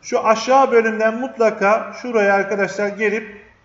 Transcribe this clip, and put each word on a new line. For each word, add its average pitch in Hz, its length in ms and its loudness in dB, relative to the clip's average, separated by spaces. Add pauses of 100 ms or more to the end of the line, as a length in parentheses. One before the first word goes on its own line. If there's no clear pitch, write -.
Şu 220 240 -2
aşağı 254 460 2
bölümden 220 420 2
mutlaka 226 760 0 (100)
şuraya 214 320 2
arkadaşlar 196 540 -2
gelip 208 580 -4 (180)